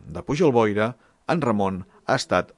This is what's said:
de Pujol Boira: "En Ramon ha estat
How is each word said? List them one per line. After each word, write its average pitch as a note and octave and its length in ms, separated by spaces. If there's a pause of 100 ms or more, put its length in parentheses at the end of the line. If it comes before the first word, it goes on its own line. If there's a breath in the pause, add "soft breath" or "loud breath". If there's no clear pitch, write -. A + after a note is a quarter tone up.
de E2 160
Pujol C#3+ 320
Boira: A2 400 (320 soft breath)
"En D#3+ 160
Ramon G2 380 (260 soft breath)
ha C3 80
estat - 420